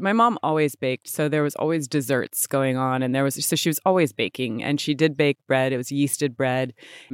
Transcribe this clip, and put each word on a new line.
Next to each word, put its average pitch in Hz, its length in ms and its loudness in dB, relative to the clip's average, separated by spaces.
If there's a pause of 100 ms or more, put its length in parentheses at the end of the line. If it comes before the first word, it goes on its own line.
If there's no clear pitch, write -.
my 196 120 0
mom 226 280 4
always 156 340 0
baked, 127 340 -4
so 151 180 -2
there 147 160 2
was 143 120 -2
always 156 320 -2
desserts 131 600 -2
going 135 300 0
on, 131 260 0
and 127 100 0
there 135 100 2
was, 139 220 -2
so 165 120 0
she - 120 0
was 156 160 0
always 185 280 4
baking, 113 500 -4
and 143 160 0
she 151 140 -2
did 147 240 2
bake 143 200 2 (100)
bread. 131 260 2
It 127 40 -2
was 123 120 -6
yeasted 143 460 0
bread, 127 380 0 (400)